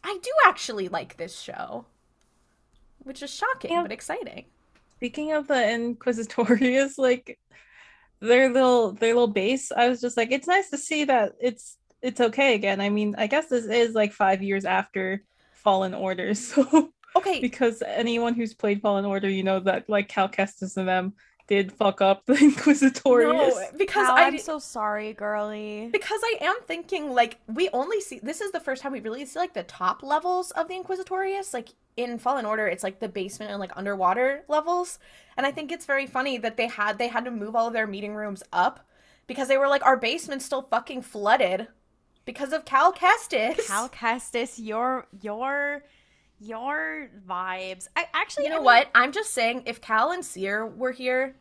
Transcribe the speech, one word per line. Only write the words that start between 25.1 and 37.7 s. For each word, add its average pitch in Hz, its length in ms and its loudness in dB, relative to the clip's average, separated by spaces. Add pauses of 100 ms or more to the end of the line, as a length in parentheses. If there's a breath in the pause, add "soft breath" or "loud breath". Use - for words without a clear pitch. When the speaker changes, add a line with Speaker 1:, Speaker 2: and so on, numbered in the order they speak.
Speaker 3:
girly. 214 800 -6
Speaker 1:
because 403 320 -2
I 466 180 -2
am 370 160 0 (100)
thinking, 330 480 -6
like, 233 220 2 (100)
we 330 220 -2
only 349 320 -2
see, - 200 -14
this 285 200 -8
is 403 100 -6
the 339 80 -6
first 262 240 -6
time 277 80 -6
we 254 80 -8
really 233 260 -8
see, 311 140 -10
like, 359 140 -4
the 180 100 -6
top - 400 -4
levels 359 480 -2
of 330 160 -4
the 370 80 -10
Inquisitorius. 381 760 -6
Like, 240 160 -10 (280)
in 240 220 -6
Fallen 254 260 -2
Order, 214 220 -2
it's, 190 160 -4
like, 190 160 -6
the 214 100 -6
basement 202 420 -8
and, 202 80 -8
like, 185 160 -8
underwater 202 720 0
levels. 339 520 -2 (360 soft breath)
And 269 100 -2
I 277 60 0
think 302 200 -10
it's 339 160 -10
very 277 180 0
funny 262 320 -4
that 220 180 -6
they 226 120 -2
had, 208 320 -2
they 240 80 0
had 233 180 -4
to 247 60 -8
move 220 240 -8
all 233 120 2
of 226 60 -6